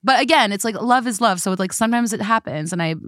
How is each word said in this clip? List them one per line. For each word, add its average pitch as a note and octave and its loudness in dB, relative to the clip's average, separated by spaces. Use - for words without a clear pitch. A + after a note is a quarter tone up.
But B3 4
again, C4 2
it's G3 -6
like, A3 -4
love B3 2
is G#3 -4
love, G#3 2
so G3 -2
it's F#3 -2
like, F#3 -2
sometimes A#3 0
it G#3+ -6
happens, E3+ -2
and F3 -4
I D#3+ -2